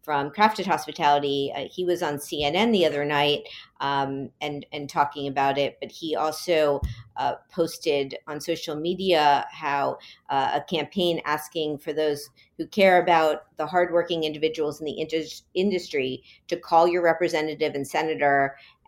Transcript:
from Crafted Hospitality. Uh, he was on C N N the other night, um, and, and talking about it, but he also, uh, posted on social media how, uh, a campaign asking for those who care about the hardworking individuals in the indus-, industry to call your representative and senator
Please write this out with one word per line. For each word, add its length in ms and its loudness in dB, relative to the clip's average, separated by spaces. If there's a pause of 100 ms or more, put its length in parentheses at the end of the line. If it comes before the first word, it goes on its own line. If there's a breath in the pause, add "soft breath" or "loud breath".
from 300 -2
Crafted 340 2
Hospitality. 920 0
Uh, 140 -6
he 160 -6
was 160 0
on 180 -2
C 240 -6
N 120 0
N 160 4
the 160 4
other 180 0
night, 360 2 (400 loud breath)
um, 500 -2 (100)
and, 300 -8
and 180 -10
talking 380 0
about 320 0
it, 200 -2
but 120 -10
he 240 -6
also, 640 0 (360 loud breath)
uh, 180 -2 (160)
posted 720 -2
on 160 -10
social 340 -4
media 760 2
how, 480 -2 (300 loud breath)
uh, 300 0
a 20 -2
campaign 640 -2
asking 540 -4
for 160 -8
those 380 -2 (260 soft breath)
who 80 -6
care 340 6
about 440 4 (140)
the 100 -4
hardworking 560 2
individuals 560 -2
in 60 -10
the 140 -6
indus-, 440 -6 (100)
industry 720 -2 (240 loud breath)
to 100 -2
call 300 4
your 160 2
representative 720 0
and 120 -4
senator 680 2 (320 loud breath)